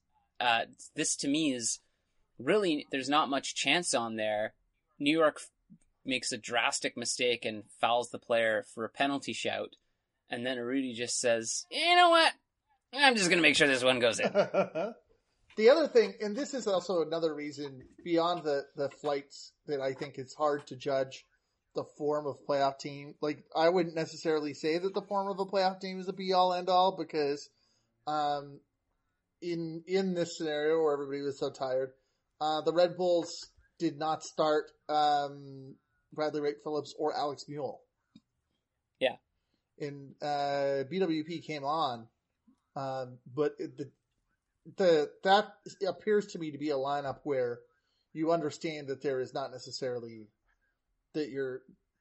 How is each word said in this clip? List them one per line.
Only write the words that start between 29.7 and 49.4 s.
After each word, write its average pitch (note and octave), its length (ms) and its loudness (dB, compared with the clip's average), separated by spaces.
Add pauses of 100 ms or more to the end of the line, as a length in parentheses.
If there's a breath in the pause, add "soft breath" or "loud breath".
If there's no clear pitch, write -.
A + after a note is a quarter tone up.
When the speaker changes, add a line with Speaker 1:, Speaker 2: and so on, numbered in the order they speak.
Speaker 2:
in F#3+ 260 2
this E3+ 240 -2
scenario D#3 440 2
where D3+ 120 6
everybody C#3+ 280 -4
was C#3+ 160 -4
so C#3+ 120 -2
tired, C3 420 -2 (480)
uh, D#3 220 0
the D#3 120 2
Red F3 220 4
Bulls F3 540 0 (280)
did D3 220 -2
not D#3 240 -2
start, D3+ 480 0 (160)
um, C#3+ 880 0 (380)
Bradley D3+ 260 -4
Wright D3 240 -2
Phillips D3 340 -6
or D3+ 160 -2
Alex C#3 360 -4
Mule. C#3+ 320 -8 (1200)
Speaker 1:
Yeah. B2+ 160 0 (640)
Speaker 2:
And, C#3+ 400 -12
uh, C#3+ 680 0
B F3+ 100 -4
W D#3+ 260 0
P E3 160 -8
came D3 240 -8
on, C3+ 420 -2 (680)
um, C3 400 -6 (180)
but D3+ 240 0
it, C#3 180 -10
the, C#3 140 -10 (840)
the, D#3+ 320 4 (140)
that G3+ 320 4 (320)
appears G3+ 400 0
to F#3+ 120 -12
me D#3 120 -6
to C#3+ 80 -12
be D3 100 -4
a C#3+ 60 0
lineup C#3 480 -4
where B2 380 -2 (520)
you D#3+ 180 0
understand D3+ 580 -4
that C3+ 120 -6
there C3+ 180 0
is B2 140 -6
not C#3 180 -6